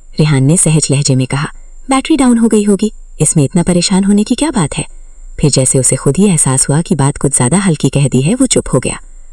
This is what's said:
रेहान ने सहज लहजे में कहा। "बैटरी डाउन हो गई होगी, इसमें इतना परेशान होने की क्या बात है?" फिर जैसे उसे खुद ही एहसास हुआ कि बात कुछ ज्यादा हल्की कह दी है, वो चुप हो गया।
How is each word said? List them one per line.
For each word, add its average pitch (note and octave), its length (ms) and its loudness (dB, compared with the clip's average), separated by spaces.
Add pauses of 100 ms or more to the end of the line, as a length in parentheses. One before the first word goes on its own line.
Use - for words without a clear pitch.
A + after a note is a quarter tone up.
(200)
रेहान D3 240 2
ने D3+ 120 4
सहज D#3 340 2
लहजे C#3 240 2
में B2+ 120 0
कहा। C#3+ 220 -4 (420)
"बैटरी C4+ 260 2
डाउन B3 220 4
हो A3+ 100 4
गई G#3 160 2
होगी, G#3 280 0 (280)
इसमें D#3 240 2
इतना E3+ 180 0
परेशान F3+ 420 0
होने G3+ 200 2
की B3 100 -2
क्या D4 160 -2
बात F#3 260 -2
है?" D3+ 80 -6 (560)
फिर D3+ 100 2
जैसे C3+ 280 0
उसे B2+ 180 0
खुद C#3 200 -2
ही G3 100 4
एहसास C#3+ 420 0
हुआ D#3 140 0
कि - 120 -2
बात C3+ 220 0
कुछ - 200 -2
ज्यादा C3 220 2
हल्की E3+ 300 0
कह C#3+ 200 0
दी C3 140 2
है, E3 120 0
वो B3+ 120 2
चुप - 260 -2
हो C3+ 60 2
गया। - 220 -4 (320)